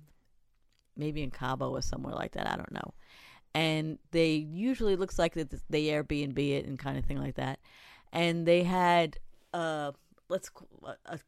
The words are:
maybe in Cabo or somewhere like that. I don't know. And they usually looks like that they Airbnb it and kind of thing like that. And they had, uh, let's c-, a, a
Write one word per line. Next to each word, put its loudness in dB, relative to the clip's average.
maybe -2
in -2
Cabo -2
or -4
somewhere -2
like -6
that. -4
I 0
don't -10
know. -8
And 0
they 6
usually 0
looks -2
like 2
that -4
they 2
Airbnb 0
it 0
and -6
kind -4
of 0
thing 0
like -4
that. -4
And 2
they 8
had, 4
uh, -2
let's -4
c-, -20
a, -12
a -10